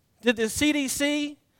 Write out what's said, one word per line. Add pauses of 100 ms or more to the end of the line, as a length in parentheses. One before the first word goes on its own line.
(220)
did
the
C
D
C (220)